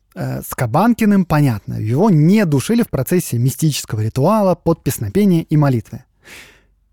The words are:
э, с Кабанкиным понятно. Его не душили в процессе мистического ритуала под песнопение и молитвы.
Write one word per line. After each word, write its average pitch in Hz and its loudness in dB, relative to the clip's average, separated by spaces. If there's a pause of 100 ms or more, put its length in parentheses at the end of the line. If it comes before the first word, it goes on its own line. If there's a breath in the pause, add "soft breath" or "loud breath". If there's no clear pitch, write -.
(140)
э, 131 -8
с - -14
Кабанкиным 196 2
понятно. 123 -2
Его 131 2
не 180 4
душили 175 0
в - -6
процессе 135 -2
мистического 131 -2
ритуала 180 0
под 165 -2
песнопение 165 0
и 156 -2
молитвы. 131 -2 (880 loud breath)